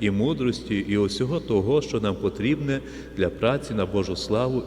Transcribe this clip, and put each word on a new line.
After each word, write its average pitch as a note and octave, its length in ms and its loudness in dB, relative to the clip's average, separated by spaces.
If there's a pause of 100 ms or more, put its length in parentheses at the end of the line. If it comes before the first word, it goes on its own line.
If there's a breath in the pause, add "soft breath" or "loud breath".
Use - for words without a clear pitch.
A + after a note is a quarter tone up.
і G#2 100 2
мудрості, A#2+ 640 0
і G2 220 0
усього B2 440 0
того, A#2 420 2
що A#2+ 180 -2
нам G#2 140 0
потрібне C3+ 640 0 (360 loud breath)
для F#2 120 4
праці A#2 460 0
на G2+ 120 2
Божу F#2 300 0
славу B2 500 0